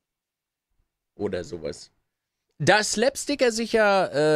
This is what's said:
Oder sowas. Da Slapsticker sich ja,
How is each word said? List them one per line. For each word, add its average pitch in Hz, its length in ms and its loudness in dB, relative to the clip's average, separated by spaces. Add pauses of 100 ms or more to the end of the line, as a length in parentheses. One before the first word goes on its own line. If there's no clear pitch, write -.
(1160)
Oder 92 280 -6
sowas. 80 460 -12 (720)
Da 190 220 4
Slapsticker 262 680 -2
sich 220 200 -4
ja, 202 340 4 (300)